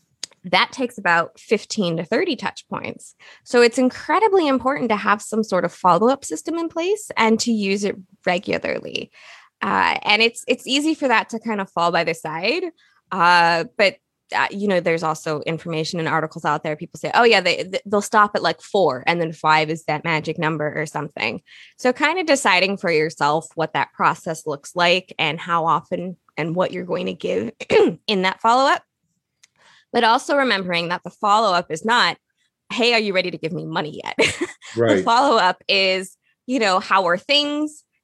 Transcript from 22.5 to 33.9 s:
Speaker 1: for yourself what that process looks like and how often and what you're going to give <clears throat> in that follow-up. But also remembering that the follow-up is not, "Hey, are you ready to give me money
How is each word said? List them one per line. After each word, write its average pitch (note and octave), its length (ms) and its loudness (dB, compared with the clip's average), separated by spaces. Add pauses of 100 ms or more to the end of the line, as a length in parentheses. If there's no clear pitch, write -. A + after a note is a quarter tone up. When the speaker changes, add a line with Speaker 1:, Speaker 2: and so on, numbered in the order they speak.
Speaker 1:
for F3+ 140 -4
yourself D#3 640 0
what D#3+ 180 -4
that - 220 -2
process E3 520 -2
looks D3 300 -8
like F3 420 2
and D#3+ 220 -2
how E3+ 240 -2
often F3 540 -2 (180)
and D#3+ 180 -4
what F3+ 180 -2
you're F3+ 120 -10
going F3+ 220 -6
to F#3 80 -6
give F#3 380 -4 (180)
<clears throat> F#4 360 2
in G3 160 0
that F#3 200 -2
follow-up. C4 400 2 (1120)
But A3+ 100 0
also B3+ 340 2
remembering F#3+ 520 0
that F3 160 -6
the F3+ 60 -14
follow-up G3+ 600 2
is - 140 -6
not, A3 320 2 (560)
"Hey, A#3 220 2
are A3+ 40 4
you G#3 160 -2
ready F3+ 160 0
to E3 80 -8
give D#3+ 140 -6
me D#3 140 -6
money D#3+ 360 -6